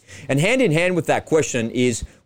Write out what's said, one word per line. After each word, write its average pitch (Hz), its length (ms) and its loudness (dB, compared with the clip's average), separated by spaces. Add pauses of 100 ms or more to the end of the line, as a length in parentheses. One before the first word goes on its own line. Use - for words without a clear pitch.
(280)
And 135 140 0
hand 240 200 2
in 196 120 2
hand 180 240 0
with 151 80 -2
that 127 200 0
question 135 460 0
is, 123 320 0 (220)